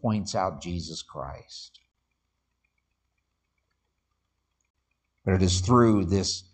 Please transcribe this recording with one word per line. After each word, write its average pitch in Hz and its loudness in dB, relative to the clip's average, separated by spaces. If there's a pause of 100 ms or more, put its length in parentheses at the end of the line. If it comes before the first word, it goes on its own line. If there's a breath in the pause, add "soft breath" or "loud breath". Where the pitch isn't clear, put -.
points 107 -4
out 92 -4
Jesus 82 -10
Christ. - -16 (3500)
But 95 4
it 92 4
is 92 2
through 110 4
this 95 -2 (100)